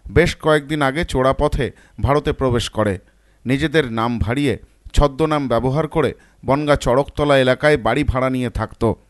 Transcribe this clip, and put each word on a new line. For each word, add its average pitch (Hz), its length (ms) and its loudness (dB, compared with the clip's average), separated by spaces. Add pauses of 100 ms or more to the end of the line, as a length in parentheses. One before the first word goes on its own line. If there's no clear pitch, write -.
বেশ 151 260 2
কয়েকদিন 151 460 0
আগে 143 240 -2
চোরা 131 280 0
পথে 143 380 -2 (300)
ভারতে 143 320 0
প্রবেশ 120 360 -2
করে 104 300 -2 (460)
নিজেদের 139 460 0
নাম 113 280 -2
ভাড়িয়ে 123 380 -2 (360)
ছদ্মনাম 143 540 0
ব্যবহার 127 400 0
করে 147 260 -2 (320)
বনগাঁ 143 300 2
চড়কতলা 139 640 0
এলাকায় 131 380 2
বাড়ি 120 260 0
ভাড়া 131 260 0
নিয়ে 127 200 -4
থাকত। 110 440 -2 (160)